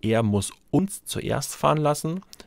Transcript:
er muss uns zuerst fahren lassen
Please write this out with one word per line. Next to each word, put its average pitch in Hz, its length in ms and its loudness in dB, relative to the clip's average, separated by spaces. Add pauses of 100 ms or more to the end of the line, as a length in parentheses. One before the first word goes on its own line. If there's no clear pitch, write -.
er 110 220 2
muss 101 300 0 (160)
uns 185 340 0
zuerst - 540 -4
fahren 151 220 2
lassen 156 420 0 (260)